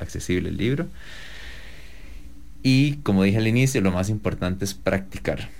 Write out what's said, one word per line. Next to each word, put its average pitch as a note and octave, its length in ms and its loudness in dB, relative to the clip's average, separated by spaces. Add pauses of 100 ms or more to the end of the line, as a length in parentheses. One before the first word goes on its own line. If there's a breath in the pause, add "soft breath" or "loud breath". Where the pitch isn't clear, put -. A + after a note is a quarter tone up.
accesible F2 480 -2
el - 80 -4
libro. C#3 300 0 (1800 loud breath)
Y C3+ 360 6
como G2 260 4
dije G2+ 140 6
al A2 80 4
inicio, B2+ 340 4
lo F#2+ 120 4
más F#2 160 2
importante F#2+ 560 -2
es G2 100 -4
practicar, - 840 -2